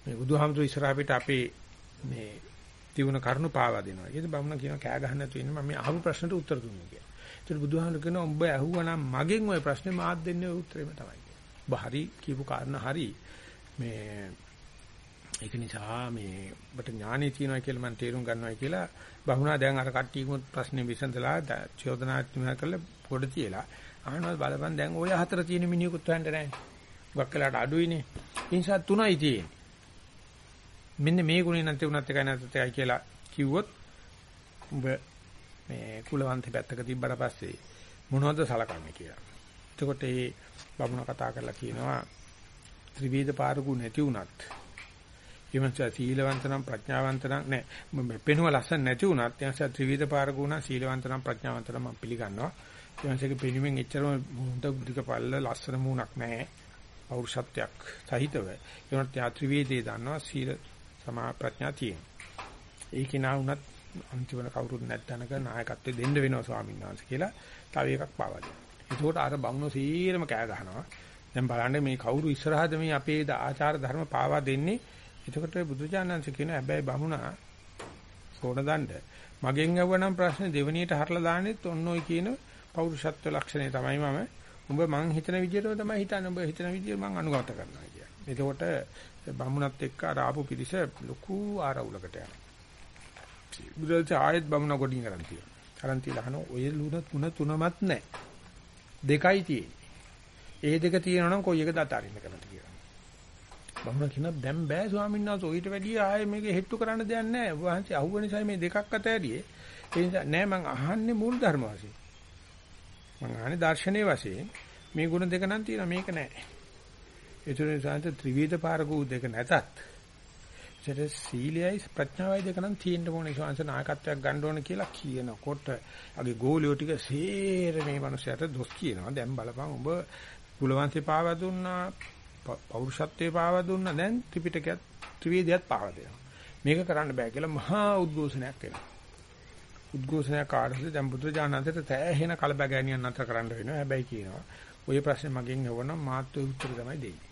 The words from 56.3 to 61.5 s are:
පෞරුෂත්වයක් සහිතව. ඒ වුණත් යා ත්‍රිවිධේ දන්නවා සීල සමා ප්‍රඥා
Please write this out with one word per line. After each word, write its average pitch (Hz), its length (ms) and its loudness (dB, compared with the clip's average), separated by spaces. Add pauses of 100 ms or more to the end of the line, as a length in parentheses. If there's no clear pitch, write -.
පෞරුෂත්වයක් 123 720 -4 (280)
සහිතව. 131 420 0
ඒ 92 120 -8 (300)
වුණත් 135 280 0
යා 123 140 2
ත්‍රිවිධේ 135 520 2
දන්නවා 117 380 -4
සීල 131 300 -4 (480)
සමා 120 340 -4
ප්‍රඥා 135 400 -4